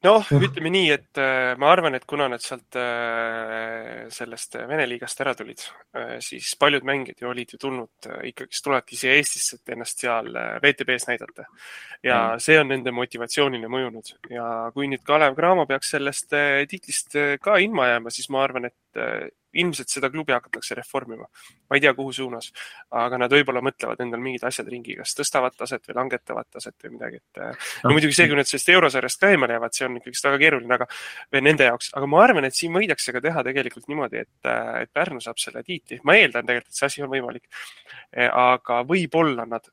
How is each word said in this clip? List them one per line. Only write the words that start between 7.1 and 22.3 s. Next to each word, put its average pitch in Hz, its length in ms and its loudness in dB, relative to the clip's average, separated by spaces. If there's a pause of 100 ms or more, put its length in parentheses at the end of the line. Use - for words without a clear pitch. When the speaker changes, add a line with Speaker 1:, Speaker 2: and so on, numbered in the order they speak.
Speaker 1:
ju 123 80 -6
olid 123 220 -10
ju - 100 -20
tulnud, 127 460 -10
äh, - 240 -12
ikkagist - 320 -12
tulevadki 131 340 -2
siia 131 160 2
Eestisse, - 460 0
et 120 160 -12
ennast - 260 -10
seal, 117 320 -4
äh, 117 260 -6
V 143 140 4
T 131 100 -6
B-s 123 220 -2
näidata. - 380 -8 (580)
Ja 117 300 2
Speaker 2:
Mm. 117 80 -6
Speaker 1:
see 156 180 6
on 143 100 4
nende 127 220 -2
motivatsioonile 120 800 -2
mõjunud. 123 420 -6 (180)
Ja 117 440 -6
kui 139 140 -4
nüüd 135 160 -6
Kalev 143 320 4
Cramo 170 300 4
peaks 135 240 -2
sellest, 139 420 -4
äh, 143 340 2
tiitlist, - 480 -8
äh, 143 240 0
ka 202 200 4
ilma 185 280 2
jääma, 117 240 0
siis - 180 -10
ma 135 140 0
arvan, 131 220 -2
et, - 320 -14
äh, 117 320 -6 (260)
ilmselt 156 340 0
seda 135 220 -2
klubi 147 220 -4
hakatakse - 420 -4
reformima. 117 520 -10 (440)
Ma 139 60 2
ei 139 40 4
tea, 139 140 6
kuhu 135 180 -6
suunas, 123 380 -10 (400)